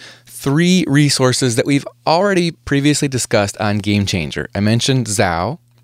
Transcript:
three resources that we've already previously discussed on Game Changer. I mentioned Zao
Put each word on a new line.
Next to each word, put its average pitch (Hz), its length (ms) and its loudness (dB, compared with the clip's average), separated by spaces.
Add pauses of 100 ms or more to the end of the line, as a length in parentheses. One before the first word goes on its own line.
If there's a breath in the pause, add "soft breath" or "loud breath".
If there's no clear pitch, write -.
(260 loud breath)
three 175 640 0
resources 135 680 2
that 123 80 2
we've 143 200 0 (200)
already 175 460 2
previously 143 580 0
discussed 113 480 -2
on 104 220 -2
Game 101 260 0
Changer. 80 500 -6
I 98 60 -2
mentioned 117 460 0
Zao 98 520 -2 (240)